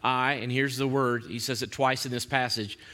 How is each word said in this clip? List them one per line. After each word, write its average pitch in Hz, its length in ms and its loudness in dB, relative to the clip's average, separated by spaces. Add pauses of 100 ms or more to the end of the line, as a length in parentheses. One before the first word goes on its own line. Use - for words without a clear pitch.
I," 127 300 2
and 123 180 -4
here's 131 240 0
the 135 100 2
word, 127 380 2
he 117 140 -6
says 117 240 -4
it 110 100 -6
twice 131 320 2
in 127 80 -4
this 120 140 -4
passage, 113 520 -2 (160)